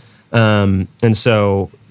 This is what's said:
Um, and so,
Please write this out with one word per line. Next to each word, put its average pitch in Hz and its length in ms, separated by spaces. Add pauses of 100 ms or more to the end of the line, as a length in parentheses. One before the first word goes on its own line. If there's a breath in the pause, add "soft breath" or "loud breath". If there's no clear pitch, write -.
(340 soft breath)
Um, 101 540 (140)
and 113 140
so, 101 560 (200)